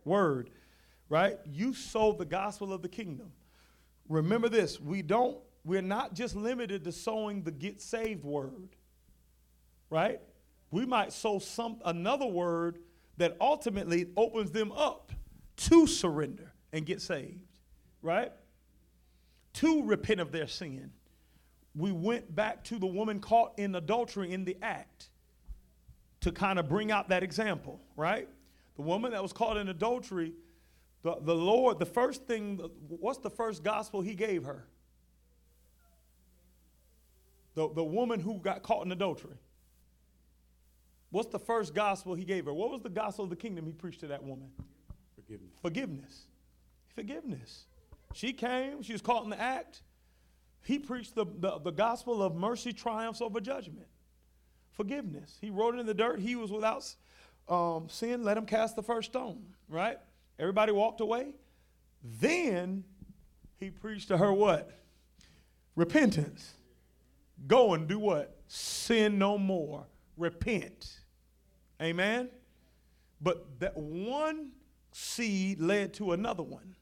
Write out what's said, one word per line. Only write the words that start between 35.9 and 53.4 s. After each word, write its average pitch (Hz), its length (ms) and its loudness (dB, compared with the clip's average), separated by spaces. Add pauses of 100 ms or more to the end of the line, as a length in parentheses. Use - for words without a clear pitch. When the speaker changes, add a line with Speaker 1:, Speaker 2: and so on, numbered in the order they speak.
Speaker 1:
The, 156 180 0
the 165 120 0
woman 220 360 0
who 202 180 -4
got 190 240 -2
caught 208 220 0
in 180 80 -4
adultery. 180 460 -4 (1700)
What's 220 180 -2
the 214 100 -6
first 208 360 -2
gospel 196 400 0
he 180 100 -6
gave 180 200 -2
her? 143 80 -4
What 190 180 -2
was 262 120 -10
the 233 80 -8
gospel 208 340 -4
of 185 60 -6
the 180 60 -6
kingdom 175 300 -8
he 160 60 -8
preached 170 280 -12
to 160 80 -12
that 143 140 -8
woman? 135 280 -12 (640)
Speaker 2:
Forgiveness. 95 480 -18
Speaker 1:
Forgiveness. 170 640 -8 (680)
Forgiveness. 214 720 -10 (480)
She 254 180 -6
came, 262 480 -4
she 208 120 -10
was 214 100 -6
caught 233 220 0
in 214 60 -6
the 208 100 -6
act. - 420 -6 (800)
He 269 160 -2
preached 247 380 -8
the, 214 100 2 (140)
the, 170 180 -2
the 156 140 -6
gospel 226 500 0
of 180 140 0
mercy 233 360 -2
triumphs 226 480 -6
over 226 200 -4